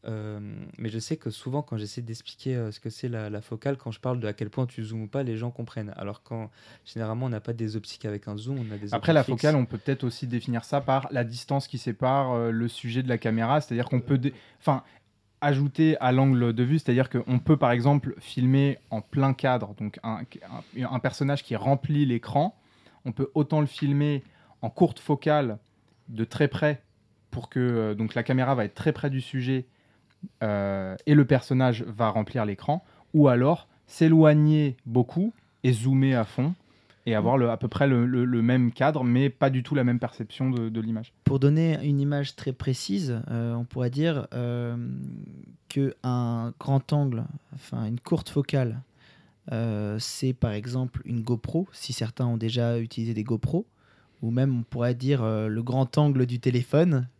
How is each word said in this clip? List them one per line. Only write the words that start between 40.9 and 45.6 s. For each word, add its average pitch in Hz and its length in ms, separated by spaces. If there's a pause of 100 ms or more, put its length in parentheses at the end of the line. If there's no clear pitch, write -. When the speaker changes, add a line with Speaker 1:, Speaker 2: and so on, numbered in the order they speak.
Speaker 3:
Pour 139 140
donner 151 460
une 143 140
image 143 380
très 135 160
précise, 131 760
euh, 117 260
on 120 100
pourrait 123 240
dire, 143 440
euh, 120 440 (880)